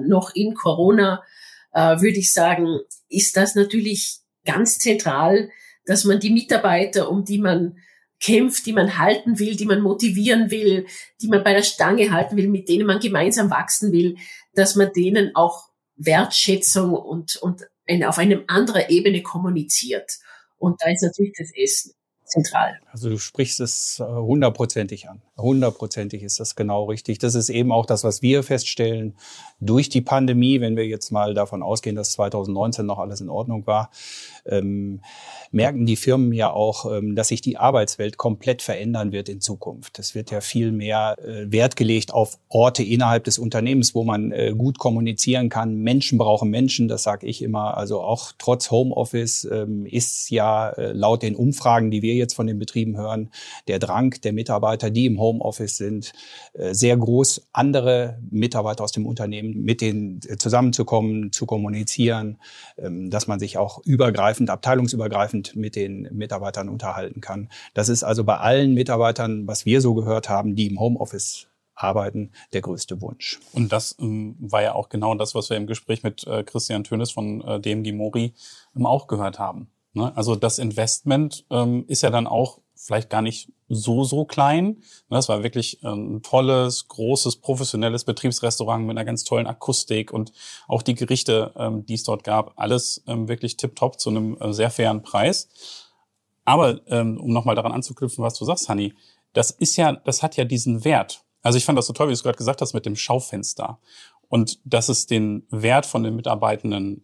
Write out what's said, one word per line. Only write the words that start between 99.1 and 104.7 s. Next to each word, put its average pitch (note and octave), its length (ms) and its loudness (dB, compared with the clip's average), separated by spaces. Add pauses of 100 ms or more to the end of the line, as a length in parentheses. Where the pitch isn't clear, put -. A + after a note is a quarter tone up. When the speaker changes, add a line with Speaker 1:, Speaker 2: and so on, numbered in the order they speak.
Speaker 3:
das A#2 180 2
ist - 240 -2
ja, E3 180 4
das - 300 -4
hat D#3+ 140 -4
ja B2+ 80 0
diesen A#2 400 -2
Wert. C3+ 400 0 (160)
Also A#2+ 160 4
ich B2 80 2
fand D3 120 2
das A#2+ 80 2
so B2+ 80 -6
toll, D3+ 140 0
wie C#3 40 0
du A#2+ 40 0
es - 80 -6
gerade B2 140 -2
gesagt B2+ 240 -2
hast C3+ 120 -4
mit A2+ 120 -6
dem G#2 100 -4
Schaufenster. - 840 -6 (500)
Und A2+ 340 0
dass A#2+ 240 0